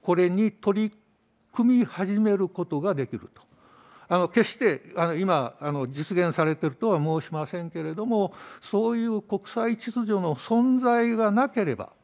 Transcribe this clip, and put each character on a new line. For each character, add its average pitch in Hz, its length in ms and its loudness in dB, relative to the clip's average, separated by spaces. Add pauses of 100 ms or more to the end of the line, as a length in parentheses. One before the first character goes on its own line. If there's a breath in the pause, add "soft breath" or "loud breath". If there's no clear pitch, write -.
こ 175 120 2
れ 180 160 4
に 202 220 2
取 208 380 0
り - 60 -20 (560)
組 247 280 4
み 226 40 4
始 202 280 -4
め 208 240 2
る 190 120 0
こ 175 160 -6
と 151 160 -4
が 185 140 0
で 135 140 -4
き - 40 -12
る - 220 -10
と。 - 80 -20 (680 soft breath)
あ 175 100 2
の、 180 100 2
決 - 240 2
し - 60 -18
て、 180 240 0 (120)
あ 170 120 0
の、 170 80 -2
今、 156 440 0
あ 147 140 -4
の、 135 160 -4
実 147 280 -6
現 175 180 2
さ 165 100 2
れ 156 100 0
て 156 120 -8
い 151 40 0
る 131 60 -16
と 226 140 -2
は 180 80 2
申 156 280 -2
し - 60 -14
ま 151 160 -6
せ 180 140 -8
ん 165 80 -10
け 165 120 -10
れ 160 120 -8
ど 208 120 -6
も、 214 260 0 (280 loud breath)
そ 226 320 0
う 233 40 0
い 233 100 -2
う 220 140 -2
国 196 260 -6
際 226 300 -2
秩 233 300 -4
序 208 140 0
の 165 160 -2
存 247 440 2
在 233 360 2
が 220 160 2
な 254 160 2
け 233 160 -2
れ 143 100 0
ば 95 180 -12 (100)